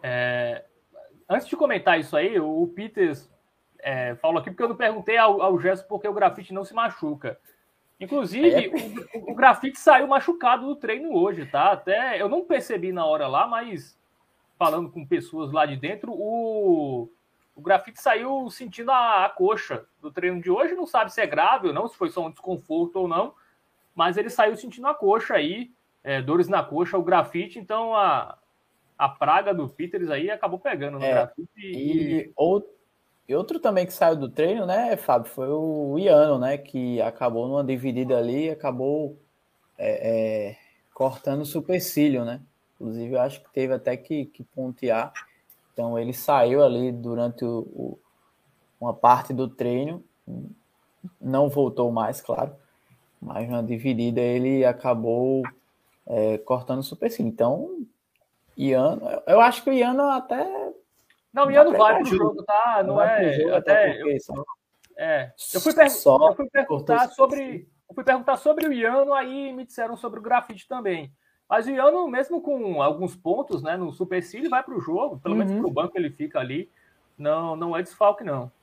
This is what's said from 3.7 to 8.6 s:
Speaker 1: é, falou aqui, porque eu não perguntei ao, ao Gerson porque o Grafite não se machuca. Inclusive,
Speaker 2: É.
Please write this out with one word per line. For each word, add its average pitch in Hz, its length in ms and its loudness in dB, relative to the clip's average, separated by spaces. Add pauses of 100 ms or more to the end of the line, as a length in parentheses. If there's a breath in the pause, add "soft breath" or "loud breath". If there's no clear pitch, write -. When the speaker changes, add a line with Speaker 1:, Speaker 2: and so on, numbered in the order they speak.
Speaker 1:
é, 127 380 -4
falou 160 220 0
aqui, 175 120 -6
porque 185 120 -6
eu 233 60 0
não 233 80 -4
perguntei 220 400 -2
ao, 214 260 6
ao 185 160 4
Gerson 185 300 0
porque 208 200 -6
o 202 40 -4
Grafite 196 400 0
não 190 120 -8
se 208 100 -18
machuca. 156 640 -6 (640 soft breath)
Inclusive, 247 500 0
Speaker 2:
É. 254 180 2